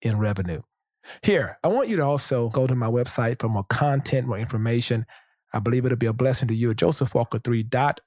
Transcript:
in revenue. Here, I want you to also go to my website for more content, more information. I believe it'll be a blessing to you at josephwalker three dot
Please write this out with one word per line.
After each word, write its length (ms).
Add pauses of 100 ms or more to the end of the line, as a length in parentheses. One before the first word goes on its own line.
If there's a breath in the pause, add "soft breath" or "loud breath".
in 180
revenue. 440 (600 loud breath)
Here, 400
I 60
want 200
you 80
to 80
also 460
go 160
to 80
my 140
website 520
for 80
more 160
content, 640
more 120
information. 640 (480 loud breath)
I 60
believe 260
it'll 140
be 80
a 80
blessing 340
to 60
you 160
at 60
josephwalker 680
three 180
dot 440